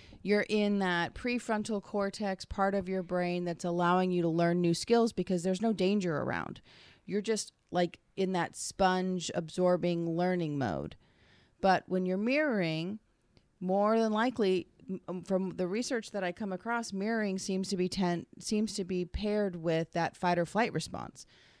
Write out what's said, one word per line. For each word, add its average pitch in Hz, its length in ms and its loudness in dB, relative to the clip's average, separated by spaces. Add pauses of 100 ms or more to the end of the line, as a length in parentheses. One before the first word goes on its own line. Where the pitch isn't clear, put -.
(240)
you're 202 260 2
in 208 300 2
that 175 340 0
prefrontal 220 680 -4
cortex 196 600 -4
part 196 300 0
of 190 160 -2
your 190 140 -2
brain 180 420 0
that's 170 200 -6
allowing 175 460 2
you 175 100 2
to 170 80 4
learn 170 300 4
new 170 140 4
skills 233 400 4
because 180 300 0
there's 185 180 0
no 226 120 2
danger 185 440 2
around. 127 440 -4 (440)
You're 190 160 -2
just, 208 320 -4 (180)
like, 175 280 0 (160)
in 190 160 0
that 175 240 -2
sponge 185 800 0
absorbing 175 760 0
learning 170 480 0
mode. 87 380 -2 (640)
But 190 260 4
when 185 180 0
you're 185 120 0
mirroring, 208 800 0 (600)
more 202 380 2
than 220 140 2
likely, 214 560 2 (220)
m-, 185 180 -8
um, 175 160 -8
from 190 320 0
the 180 120 -2
research 226 440 -4
that 196 120 -4
I 175 80 -2
come 196 220 -6
across, 226 400 -6
mirroring 202 440 -2
seems 190 320 -2
to 196 80 -2
be 180 120 2
ten-, 175 360 0 (140)
seems 214 360 -2
to 202 80 -4
be 180 220 -2
paired 208 500 -2
with 165 380 0
that 165 220 0
fight 175 220 2
or 170 80 2
flight 220 280 -2
response. - 520 -8 (340)